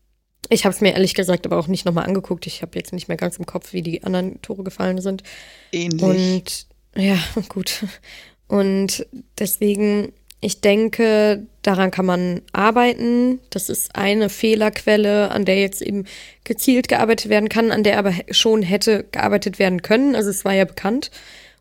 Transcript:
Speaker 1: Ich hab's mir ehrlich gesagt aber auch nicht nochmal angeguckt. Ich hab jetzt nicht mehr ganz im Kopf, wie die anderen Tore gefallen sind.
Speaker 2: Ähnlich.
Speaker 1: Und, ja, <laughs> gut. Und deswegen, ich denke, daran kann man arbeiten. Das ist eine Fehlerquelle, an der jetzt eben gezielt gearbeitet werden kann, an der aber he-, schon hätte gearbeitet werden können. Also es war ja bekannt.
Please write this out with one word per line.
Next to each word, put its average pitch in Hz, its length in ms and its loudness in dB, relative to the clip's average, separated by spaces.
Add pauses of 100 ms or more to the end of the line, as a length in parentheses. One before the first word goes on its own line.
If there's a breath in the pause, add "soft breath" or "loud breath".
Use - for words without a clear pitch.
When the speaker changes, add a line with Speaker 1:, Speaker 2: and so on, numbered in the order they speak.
(500)
Speaker 1:
Ich - 160 2
hab's 190 160 0
mir 196 120 4
ehrlich 190 200 2
gesagt 175 320 -2
aber 175 120 -2
auch 165 100 -2
nicht 185 180 -2
nochmal 170 200 0
angeguckt. 185 420 -4
Ich - 140 -12
hab 165 140 -12
jetzt - 180 -10
nicht 180 140 -12
mehr 170 100 -6
ganz 175 200 -6
im 175 80 -12
Kopf, - 280 -12
wie 185 80 -6
die 165 220 -8
anderen 185 380 -4
Tore 196 220 -10
gefallen 185 380 -4
sind. 190 220 -6 (480 loud breath)
Speaker 2:
Ähnlich. 170 320 -2
Speaker 1:
Und, 185 640 0 (280)
ja, 196 220 2 (160)
<laughs> 202 160 -6
gut. - 360 -6 (640 loud breath)
Und 196 580 0 (340)
deswegen, 208 720 0 (300)
ich - 180 -6
denke, 214 840 2 (160)
daran 190 300 2
kann 185 140 0
man 180 360 0 (100)
arbeiten. 240 880 2 (100)
Das - 200 -6
ist - 260 -6
eine 202 340 0
Fehlerquelle, 214 1040 2
an 208 140 -2
der 190 140 2
jetzt 196 220 -2
eben 202 240 -4 (380 loud breath)
gezielt 247 460 2
gearbeitet 220 400 0
werden 214 180 2
kann, 220 240 0
an 214 120 2
der 208 140 4
aber 202 120 2
he-, 175 240 -4
schon 220 280 4
hätte 202 500 0
gearbeitet 202 480 0
werden 185 220 2
können. 254 340 2
Also 214 160 0
es 196 120 -6
war 196 100 0
ja 190 120 4
bekannt. 208 460 -4 (500 loud breath)